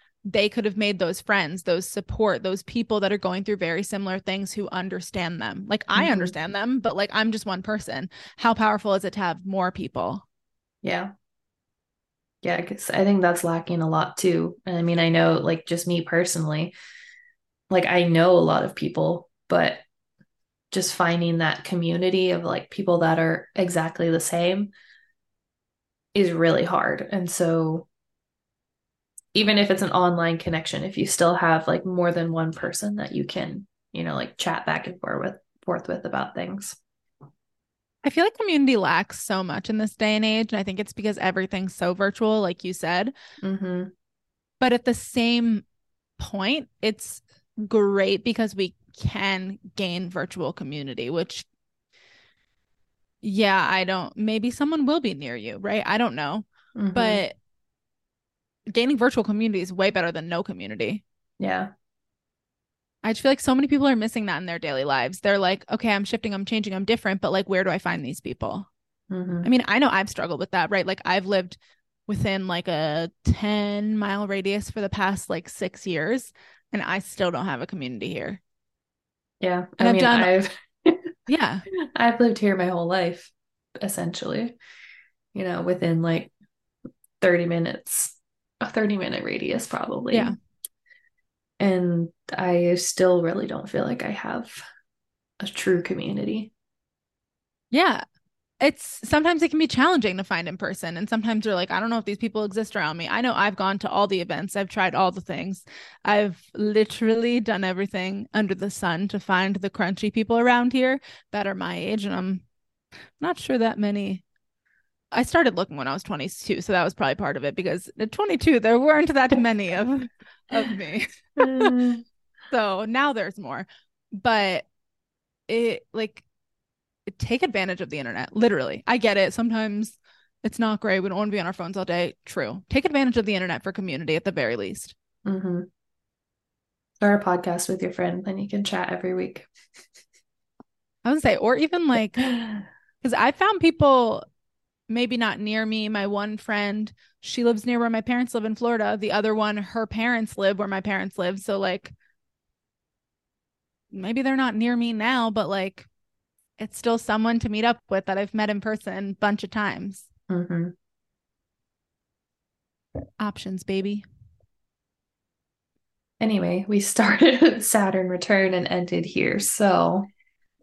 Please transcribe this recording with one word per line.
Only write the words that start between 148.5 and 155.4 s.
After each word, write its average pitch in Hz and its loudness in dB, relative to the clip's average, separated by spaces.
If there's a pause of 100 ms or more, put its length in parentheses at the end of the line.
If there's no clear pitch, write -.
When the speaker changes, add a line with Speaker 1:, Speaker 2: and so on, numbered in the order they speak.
Speaker 1:
Florida. 220 0
The 208 -2
other 214 2
one, 214 0
her 214 -4
parents 226 -2
live 196 2
where 202 -2
my 190 -4
parents 190 -4
live. 185 -2
So, 196 -2
like, 185 -4 (2000)
maybe 202 -4
they're 269 0
not 262 0
near 240 2
me 233 0
now, 226 0
but, 208 0